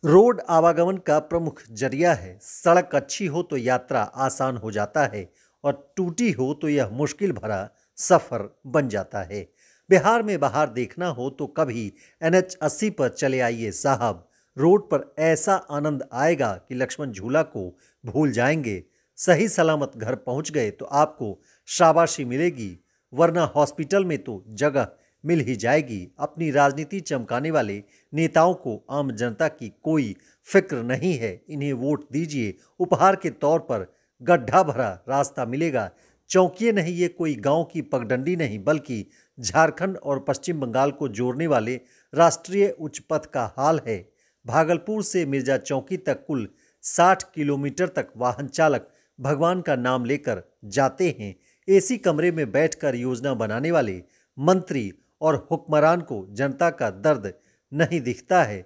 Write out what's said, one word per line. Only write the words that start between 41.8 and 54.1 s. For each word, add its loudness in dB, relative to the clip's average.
राष्ट्रीय 2
उच्च -10
पथ -2
का -4
हाल 2
है। -4
भागलपुर 0
से -2
मिर्जा 0
चौकी -4
तक -4
कुल -4
साठ 4
किलोमीटर -4
तक -8
वाहन -2
चालक 0
भगवान 0
का -2
नाम 0
लेकर -4
जाते 0
हैं। -10
एसी 4
कमरे 2
में -2
बैठकर 0
योजना -4
बनाने -2
वाले 0